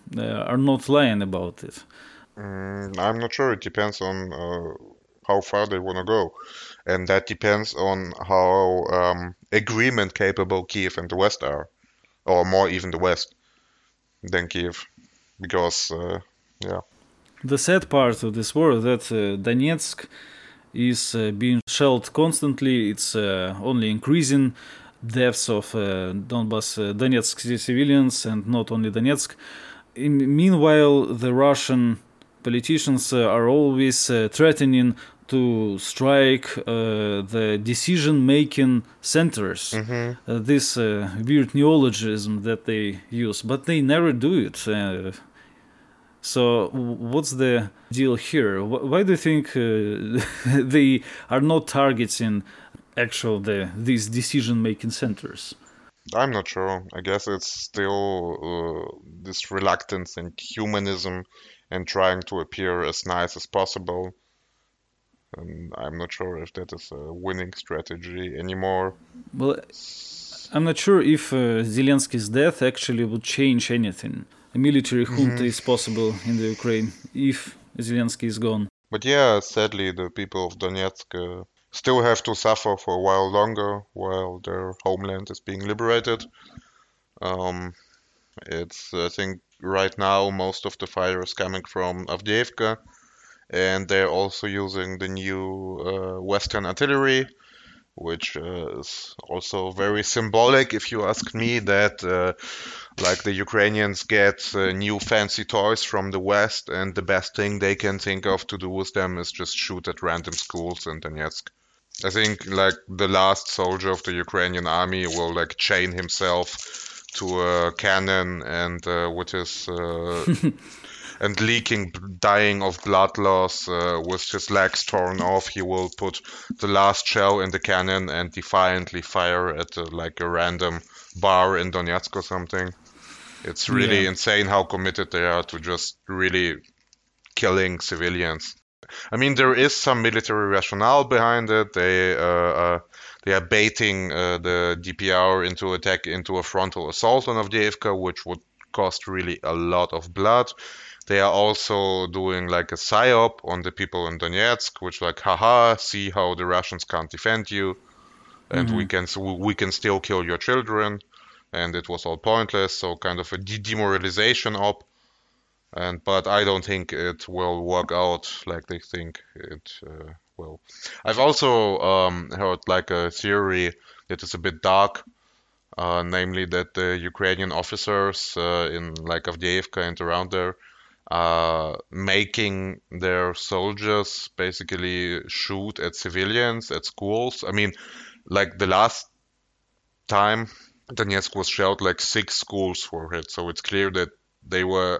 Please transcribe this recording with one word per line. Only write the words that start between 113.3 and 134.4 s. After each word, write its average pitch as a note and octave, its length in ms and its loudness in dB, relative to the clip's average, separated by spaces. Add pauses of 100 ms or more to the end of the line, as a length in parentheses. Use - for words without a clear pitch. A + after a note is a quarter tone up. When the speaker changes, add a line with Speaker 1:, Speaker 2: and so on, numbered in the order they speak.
Speaker 2:
soldier F#2 420 -2
of F2+ 140 -2
the F#2 100 -6
Ukrainian F2+ 520 -2
army F2+ 400 0
will, E2+ 280 -2
like, E2+ 240 -4
chain F#2 340 0
himself - 1120 -4 (100)
to F2+ 280 -2
a F2 300 2
cannon F#2+ 680 0
and, E2+ 440 -6
uh, F2 280 0
with F2+ 180 -8
his, - 360 -8
uh, E2+ 560 -4 (500)
Speaker 1:
<laughs> - 460 -18
Speaker 2:
and G#2 200 -2
leaking, A2 500 0
b-, - 80 -14 (200)
dying G2+ 440 4
of F#2 220 -2
blood G2 340 4
loss, F#2+ 500 2
uh, F2 340 0
with F2+ 280 -4
his - 200 -6
legs F#2+ 340 2
torn F#2+ 360 -2
off, F#2 280 0
he G2 120 -8
will F#2 380 -2
put F#2 240 -6 (380)
the G#2 80 -2
last G2 380 4
shell G2+ 340 4
in F#2 100 -2
the F#2 80 -2
cannon F#2+ 500 0
and E2+ 240 -4
defiantly F#2 720 0
fire F2+ 460 0
at, E2 280 -6
uh, E2+ 140 -4
like, E2 300 -8
a F2 80 -2
random E2+ 520 0 (360)
bar F#2 420 4
in F2+ 120 -2
Donetsk F2+ 460 -4
or F#2 60 -4
something. F#2 500 -6 (720)
It's - 240 -6
really G2 360 2
Speaker 1:
Yeah. F#2 60 2
Speaker 2:
insane G#2 360 2